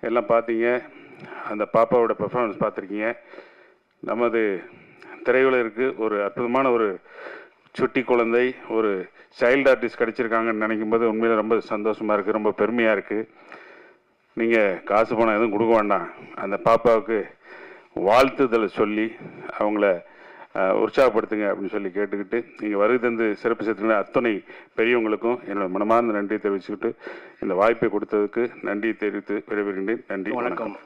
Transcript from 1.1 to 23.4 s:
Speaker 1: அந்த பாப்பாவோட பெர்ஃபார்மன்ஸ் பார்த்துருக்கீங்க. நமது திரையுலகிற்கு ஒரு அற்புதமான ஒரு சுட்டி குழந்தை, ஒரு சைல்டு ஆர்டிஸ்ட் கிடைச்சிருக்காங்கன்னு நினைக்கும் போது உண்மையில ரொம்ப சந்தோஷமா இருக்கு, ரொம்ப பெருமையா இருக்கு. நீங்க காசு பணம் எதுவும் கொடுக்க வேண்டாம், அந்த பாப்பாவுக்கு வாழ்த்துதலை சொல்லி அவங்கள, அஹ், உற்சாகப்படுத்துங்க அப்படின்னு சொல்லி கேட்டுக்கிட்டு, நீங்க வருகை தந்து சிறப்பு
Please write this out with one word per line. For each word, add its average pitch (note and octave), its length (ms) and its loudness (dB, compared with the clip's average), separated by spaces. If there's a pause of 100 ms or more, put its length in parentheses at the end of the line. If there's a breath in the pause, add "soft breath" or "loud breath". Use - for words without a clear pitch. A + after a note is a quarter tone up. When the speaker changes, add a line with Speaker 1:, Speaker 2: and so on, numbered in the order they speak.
Speaker 1:
அந்த G#2 240 -4
பாப்பாவோட A#2 380 4
பெர்ஃபார்மன்ஸ் G#2+ 500 -2
பார்த்துருக்கீங்க. G#2+ 560 -4 (800 loud breath)
நமது A2 640 0 (640 loud breath)
திரையுலகிற்கு B2+ 720 2
ஒரு G#2 260 -2
அற்புதமான B2 480 0
ஒரு A2 300 0 (720 loud breath)
சுட்டி C3 300 -2
குழந்தை, A#2+ 520 2 (140)
ஒரு G#2 420 -2 (300 soft breath)
சைல்டு C3 300 4
ஆர்டிஸ்ட் A#2+ 280 0
கிடைச்சிருக்காங்கன்னு A2+ 680 -2
நினைக்கும் A2 220 -2
போது A2+ 240 2
உண்மையில A2+ 220 2
ரொம்ப A2 220 0
சந்தோஷமா G#2+ 560 -2
இருக்கு, G2+ 200 0
ரொம்ப G#2+ 180 0
பெருமையா A2 420 0
இருக்கு. G#2 380 -4 (1040 loud breath)
நீங்க A2+ 520 2
காசு A2 320 2
பணம் A2+ 160 4
எதுவும் A2 180 2
கொடுக்க A2 240 2
வேண்டாம், G2+ 360 2 (240 loud breath)
அந்த G2 300 -6
பாப்பாவுக்கு A2+ 680 2 (640 loud breath)
வாழ்த்துதலை A#2 720 4
சொல்லி G#2+ 500 -2 (420)
அவங்கள, G#2 440 2 (520 loud breath)
அஹ், G2+ 320 2
உற்சாகப்படுத்துங்க G#2+ 600 2
அப்படின்னு F#2+ 220 -2
சொல்லி G2+ 200 -6
கேட்டுக்கிட்டு, G2+ 560 -4 (140)
நீங்க G#2 180 -4
வருகை A2 220 4
தந்து A2+ 380 0
சிறப்பு A2+ 280 -2